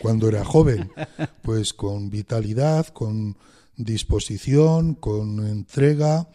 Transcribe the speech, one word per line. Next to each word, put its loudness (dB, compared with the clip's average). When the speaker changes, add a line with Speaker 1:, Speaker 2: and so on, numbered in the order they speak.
Speaker 1:
cuando 2
era 0
joven, 4
Speaker 2:
<laughs> -8
Speaker 1:
pues, -2
con -6
vitalidad, -2
con -6
disposición, 2
con -4
entrega, 0